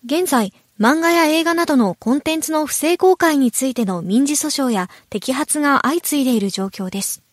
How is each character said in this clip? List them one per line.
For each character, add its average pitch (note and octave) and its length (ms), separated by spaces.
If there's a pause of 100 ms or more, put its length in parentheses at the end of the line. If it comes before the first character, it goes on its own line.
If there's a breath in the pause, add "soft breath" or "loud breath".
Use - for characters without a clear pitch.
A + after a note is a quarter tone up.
現 D#4+ 260
在、 A3+ 220 (260 soft breath)
漫 B3+ 220
画 E4+ 100
や E4+ 140
映 D#4 180
画 E4 120
な E4+ 120
ど D4 100
の G3+ 220
コ A#3 160
ン C#4+ 60
テ D#4+ 160
ン D#4+ 40
ツ D#4 120
の D4+ 140
不 - 80
正 E4 220
公 F#4 200
開 D#4 220
に B3+ 120
つ - 160
い B3+ 80
て A#3+ 100
の F#3 160
民 G#3+ 260
事 D4 80
訴 C#4+ 320
訟 B3 40
や F#3 180 (220 loud breath)
摘 A3 220
発 D4 260
が C#4+ 240
相 D#4+ 180
次 D4 220
い - 20
で B3+ 100
い A3 60
る G3 100
状 F#3+ 160
況 F#3+ 220
で G3 140
す。 - 300